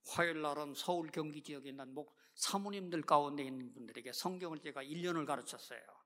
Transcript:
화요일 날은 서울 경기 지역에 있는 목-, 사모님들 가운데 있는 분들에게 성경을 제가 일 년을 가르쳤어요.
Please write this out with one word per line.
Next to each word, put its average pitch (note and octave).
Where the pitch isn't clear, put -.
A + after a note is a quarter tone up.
화요일 E3
날은 D3
서울 E3+
경기 D3+
지역에 C#3
있는 C3+
목-, D3
사모님들 G3
가운데 C#3+
있는 C3
분들에게 A#2+
성경을 F3+
제가 C#3
일 D#3
년을 E3+
가르쳤어요. B2